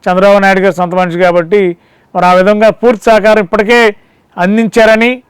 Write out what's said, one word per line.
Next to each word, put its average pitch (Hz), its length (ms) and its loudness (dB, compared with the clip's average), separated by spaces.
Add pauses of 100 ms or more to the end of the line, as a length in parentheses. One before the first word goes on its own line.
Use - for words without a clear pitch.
చంద్రబాబు 202 400 2
నాయుడు 190 200 0
గారు 196 160 -2
సొంత 180 160 -4
మనిషి 175 300 -4
కాబట్టి, 175 360 0 (540)
మరి 180 100 -2
ఆ 180 140 2
విధంగా 208 300 2 (120)
పూర్తి 226 280 0
సహకారం 214 360 2
ఇప్పటికే 214 340 0 (580)
అందించారని 220 760 0 (180)